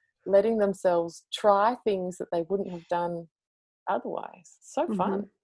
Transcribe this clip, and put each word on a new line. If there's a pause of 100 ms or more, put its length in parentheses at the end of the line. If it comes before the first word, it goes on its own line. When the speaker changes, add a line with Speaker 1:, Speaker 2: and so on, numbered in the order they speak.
(260)
Speaker 1:
letting
themselves
try
things
that
they
wouldn't
have
done (580)
otherwise.
So
Speaker 2:
Mm-hmm.
Speaker 1:
fun. (140)